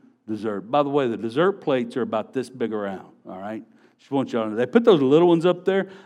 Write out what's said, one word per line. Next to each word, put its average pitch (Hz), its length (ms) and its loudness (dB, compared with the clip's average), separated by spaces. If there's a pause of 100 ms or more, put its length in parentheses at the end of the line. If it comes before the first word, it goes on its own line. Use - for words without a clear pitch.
(280)
dessert. 104 420 -6
By 143 140 2
the 143 60 -4
way, 139 180 0
the 113 100 -4
dessert 120 360 0
plates 127 440 -2
are 123 60 0
about 107 300 -4
this 123 180 -6
big 120 200 -6
around, 98 400 -8 (160)
all 92 120 -14
right? 107 240 -10 (340)
Just - 140 -20
want 135 200 -2
y'all 117 140 -2
to 110 60 -6
know. 107 40 -6
They 120 120 0
put 233 160 4
those 202 180 6
little 151 260 6
ones 170 180 4
up 180 200 0
there. 190 240 0 (160)